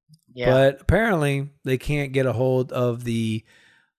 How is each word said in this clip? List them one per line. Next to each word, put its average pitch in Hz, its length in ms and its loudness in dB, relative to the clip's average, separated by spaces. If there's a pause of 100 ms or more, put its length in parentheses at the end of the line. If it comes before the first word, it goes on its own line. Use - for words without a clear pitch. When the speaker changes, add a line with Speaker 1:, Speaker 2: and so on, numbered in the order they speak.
(320)
Speaker 1:
Yeah. 123 180 -2
Speaker 2:
But 135 300 4
apparently 151 680 0 (140)
they 131 140 -2
can't 143 340 -4
get 135 140 0
a 123 60 0
hold 127 400 0
of 120 320 -2
the 113 400 -2 (540)